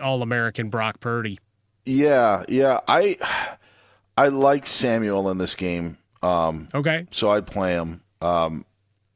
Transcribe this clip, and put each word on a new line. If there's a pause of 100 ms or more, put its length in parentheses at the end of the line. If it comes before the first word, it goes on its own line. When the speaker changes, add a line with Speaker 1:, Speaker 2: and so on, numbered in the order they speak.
Speaker 1:
All-American
Brock
Purdy. (500)
Speaker 2:
Yeah,
yeah.
I, (1000)
I
like
Samuel
in
this
game. (240)
Um,
Speaker 1:
Okay.
Speaker 2:
so
I'd
play
him. (180)
Um, (520)